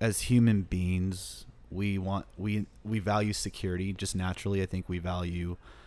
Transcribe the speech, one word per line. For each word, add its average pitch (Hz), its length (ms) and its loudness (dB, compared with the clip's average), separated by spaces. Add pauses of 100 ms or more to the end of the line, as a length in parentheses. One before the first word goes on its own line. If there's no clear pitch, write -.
as 110 220 2
human 117 400 6
beings, 90 840 -2 (260)
we 98 280 0
want, 95 280 -2 (100)
we, 104 300 0 (180)
we 110 140 -2
value 104 340 2
security 95 600 -2
just 92 240 -4
naturally. 92 440 0
I 92 60 2
think 92 220 -4
we 90 100 -2
value, 87 580 -2 (300)